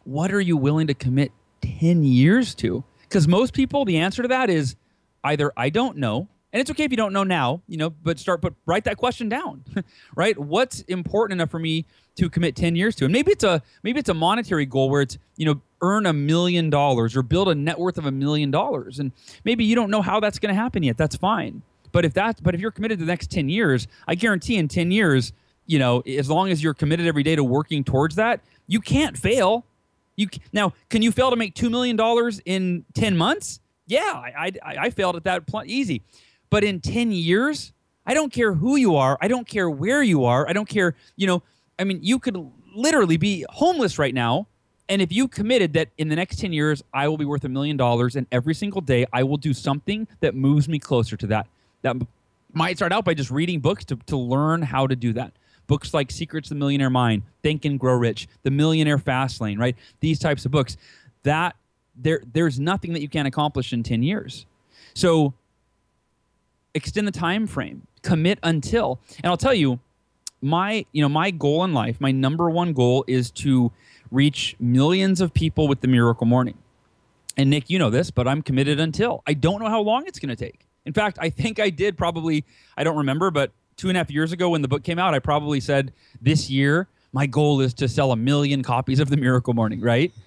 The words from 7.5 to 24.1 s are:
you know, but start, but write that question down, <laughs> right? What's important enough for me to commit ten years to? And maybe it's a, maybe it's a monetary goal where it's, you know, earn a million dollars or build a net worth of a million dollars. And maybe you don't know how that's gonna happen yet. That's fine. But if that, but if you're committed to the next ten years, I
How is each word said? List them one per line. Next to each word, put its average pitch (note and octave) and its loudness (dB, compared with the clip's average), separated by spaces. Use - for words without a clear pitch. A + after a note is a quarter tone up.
you E3 -10
know, D#3 -2
but D#3 -4
start, F3 -2
but E3+ -2
write F3+ 0
that G3+ -4
question A#3+ -4
down, A#3+ -8
<laughs> F#3+ -4
right? G3+ 0
What's F3 -2
important F#3 -2
enough E3 -2
for E3+ -6
me D#3+ -2
to F3 0
commit E3 0
ten E3+ 0
years G3+ 0
to? - 0
And D#3 2
maybe C#4+ 4
it's G4+ 2
a, F3 4
maybe B3 -2
it's - -4
a F3+ 0
monetary F3 0
goal C3+ 0
where C#3+ 2
it's, - -4
you D#3 -4
know, D3 2
earn G3+ 2
a E3+ 2
million E3 2
dollars C3 2
or C3 2
build E3+ 2
a E3 2
net D3 -2
worth F3+ -4
of D3+ -6
a C#3 0
million C#3+ 0
dollars. D3 -2
And C#3 -4
maybe A3+ 0
you A3 2
don't A3+ 0
know G#3+ 2
how F#3+ 0
that's G#3 -2
gonna G#3 0
happen A3 -2
yet. A#2+ 0
That's D#3 0
fine. F#3 -2
But E3+ 2
if D3 -2
that, A3 -2
but F3 2
if E3+ -6
you're A3 -4
committed A3 -4
to D#3+ -6
the E3 -2
next - -6
ten C#3+ -2
years, C#3+ 0
I E3 0